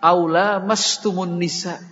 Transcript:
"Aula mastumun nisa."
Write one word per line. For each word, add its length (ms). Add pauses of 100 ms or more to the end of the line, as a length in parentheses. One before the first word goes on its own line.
"Aula 560
mastumun 800
nisa." 400 (140)